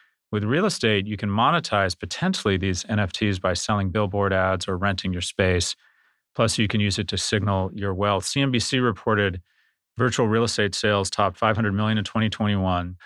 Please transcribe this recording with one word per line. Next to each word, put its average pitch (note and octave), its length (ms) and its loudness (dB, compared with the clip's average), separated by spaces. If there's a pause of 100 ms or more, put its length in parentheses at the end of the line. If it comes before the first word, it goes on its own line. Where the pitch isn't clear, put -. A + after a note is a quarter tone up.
(300)
With G#2 140 -2
real C#3+ 220 0
estate, G#2+ 400 2
you G#2 100 -4
can G#2 140 -4
monetize G#2+ 680 2
potentially G#2+ 580 0
these F#2 320 -2
N G#2+ 120 2
F F#2+ 120 -2
Ts G2+ 260 0
by F#2 160 0
selling G2 360 -2
billboard G2+ 420 0
ads F#2+ 360 0
or F#2+ 100 -2
renting F#2+ 340 -2
your F2 100 -4
space. F2+ 520 0 (640)
Plus, A#2 220 2
you G#2+ 100 2
can G#2+ 120 0
use G#2 200 0
it G2+ 80 -4
to G2 100 -4
signal F#2+ 560 0
your G2 200 -4
wealth. G2 320 0
C - 140 -2
N C#3 120 2
B A#2+ 80 2
C - 180 -2
reported G#2 640 0 (560)
virtual A#2+ 320 2
real A2+ 160 2
estate G#2 300 0
sales G2+ 360 0
topped G2+ 260 0
five A2 200 2
hundred A2 160 0
million G#2+ 260 0
in G#2 60 -2
twenty A2 240 0
twenty-one. F#2 760 0